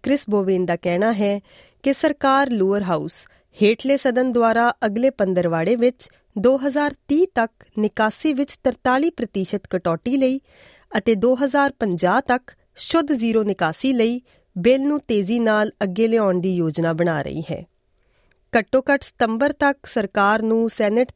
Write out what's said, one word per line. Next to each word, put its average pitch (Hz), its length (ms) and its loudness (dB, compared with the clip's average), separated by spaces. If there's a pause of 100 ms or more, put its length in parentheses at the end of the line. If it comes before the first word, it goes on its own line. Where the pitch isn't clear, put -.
ਕ੍ਰਿਸ 277 260 -2
ਬੋਵੇਨ 190 360 0
ਦਾ 175 100 -2
ਕਹਿਣਾ 185 380 0
ਹੈ 202 260 0 (440)
ਕਿ 277 100 2
ਸਰਕਾਰ 277 560 0
ਲੋਅਰ 202 340 0
ਹਾਊਸ 160 420 -6 (320)
ਹੇਠਲੇ 233 400 2
ਸਦਨ 254 340 0
ਦੁਆਰਾ 233 400 2 (140)
ਅਗਲੇ 226 240 2
ਪੰਦਰਵਾੜੇ 180 680 0
ਵਿੱਚ 240 340 -2 (280)
ਦੋ 240 200 4
ਹਜ਼ਾਰ 285 360 -2 (140)
ਤੀਹ 320 280 2
ਤੱਕ - 280 -4 (160)
ਨਿਕਾਸੀ 220 540 0
ਵਿੱਚ 277 300 -4
ਤਰਤਾਲੀ 262 460 0
ਪ੍ਰਤੀਸ਼ਤ 196 600 -6
ਕਟੌਤੀ 180 480 -2
ਲਈ 262 220 0 (580)
ਅਤੇ 220 180 2
ਦੋ 233 200 2
ਹਜ਼ਾਰ 277 440 0
ਪੰਜਾਹ 185 420 0
ਤੱਕ - 300 -4 (240)
ਸ਼ੁੱਧ 320 380 -2
ਜ਼ੀਰੋ 226 300 0
ਨਿਕਾਸੀ 202 500 -2
ਲਈ 240 280 0 (360)
ਬਿੱਲ 247 240 4
ਨੂੰ 285 180 0
ਤੇਜ਼ੀ 214 400 -2
ਨਾਲ 214 320 2 (120)
ਅੱਗੇ 196 240 0
ਲਿਆਉਣ 208 320 2
ਦੀ 185 160 -2
ਯੋਜਨਾ 165 380 0
ਬਣਾ 160 280 0
ਰਹੀ 147 200 -8 (100)
ਹੈ। - 120 -10 (960)
ਘੱਟੋ 262 240 0 (100)
ਘੱਟ 277 100 -2
ਸਤੰਬਰ 233 500 -2
ਤੱਕ 277 320 -2
ਸਰਕਾਰ 208 560 0
ਨੂੰ 226 280 0
ਸੈਨੇਟ 220 460 0